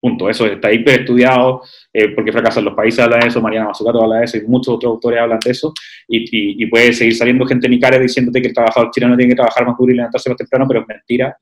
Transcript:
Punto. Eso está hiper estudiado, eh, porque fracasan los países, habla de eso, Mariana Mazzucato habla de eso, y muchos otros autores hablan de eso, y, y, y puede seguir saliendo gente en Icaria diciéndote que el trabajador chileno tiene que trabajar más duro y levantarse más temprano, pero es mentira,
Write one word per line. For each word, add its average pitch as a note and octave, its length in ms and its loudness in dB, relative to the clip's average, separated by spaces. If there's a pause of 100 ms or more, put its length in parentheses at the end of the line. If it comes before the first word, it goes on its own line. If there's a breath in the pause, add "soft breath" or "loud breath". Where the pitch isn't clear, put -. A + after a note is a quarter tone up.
Punto. G2+ 280 -2
Eso A2 180 -2
está G#2 260 0
hiper B2 300 2
estudiado, B2+ 600 2 (300 loud breath)
eh, G#2+ 160 2
porque G#2+ 240 -4
fracasan A2+ 320 0
los G2+ 100 -4
países, A2 240 0
habla A#2 200 2
de A#2+ 100 2
eso, A#2+ 120 -2
Mariana A2 280 -4
Mazzucato A2+ 340 -2
habla A2+ 140 2
de A#2 80 2
eso, A#2 120 -6
y G#2+ 120 -6
muchos B2+ 260 0
otros A#2 160 -4
autores A#2 300 -2
hablan A#2 180 0
de B2 140 -4
eso, D#3 200 -6 (360 loud breath)
y, A#2 160 -2
y, G#2 400 -4
y - 20 -6
puede A#2 260 4
seguir A2+ 220 0
saliendo B2 320 0
gente B2 220 0
en B2 60 4
Icaria C3 260 4
diciéndote B2+ 420 0
que B2 60 -2
el A#2+ 40 -4
trabajador A#2 380 0
chileno B2 260 0
tiene B2 140 4
que B2 60 4
trabajar B2 280 0
más B2 140 -2
duro B2+ 140 2
y B2 40 2
levantarse A#2+ 320 -4
más B2 80 -4
temprano, C3 300 -2
pero A#2+ 140 0
es A2 80 -14
mentira, B2 540 -4